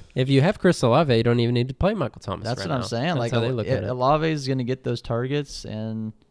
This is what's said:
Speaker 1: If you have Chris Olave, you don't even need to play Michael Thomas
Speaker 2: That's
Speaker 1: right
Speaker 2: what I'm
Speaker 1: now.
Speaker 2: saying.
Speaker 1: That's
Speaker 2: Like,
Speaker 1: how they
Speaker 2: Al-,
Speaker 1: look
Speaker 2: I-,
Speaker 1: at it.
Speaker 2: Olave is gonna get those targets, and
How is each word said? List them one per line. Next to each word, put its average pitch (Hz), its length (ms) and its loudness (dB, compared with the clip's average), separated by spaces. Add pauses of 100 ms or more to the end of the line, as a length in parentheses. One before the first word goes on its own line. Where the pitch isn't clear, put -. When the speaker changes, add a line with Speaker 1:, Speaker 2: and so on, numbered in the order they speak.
(140)
Speaker 1:
If 131 160 0
you 135 120 6
have 185 180 2
Chris - 240 4
Olave, 131 340 4
you 113 60 4
don't 120 160 4
even 120 160 2
need 123 140 0
to 131 40 -10
play 208 220 0
Michael 147 260 -6
Thomas 87 240 -6
Speaker 2:
That's 123 140 -4
Speaker 1:
right - 100 -6
Speaker 2:
what 151 60 0
I'm 123 60 -2
Speaker 1:
now. 95 40 -6
Speaker 2:
saying. 117 220 -2
Speaker 1:
That's 175 120 0
Speaker 2:
Like, 117 120 -2
Speaker 1:
how 120 80 0
they 113 80 0
Speaker 2:
Al-, 131 60 -2
Speaker 1:
look 120 140 -4
Speaker 2:
I-, - 40 -2
Speaker 1:
at 131 120 0
it. 110 60 -4
Speaker 2:
Olave 143 400 2
is 147 180 -4
gonna 131 160 -2
get 120 200 -4
those 120 180 -4
targets, 131 640 -4
and 110 480 -8 (160)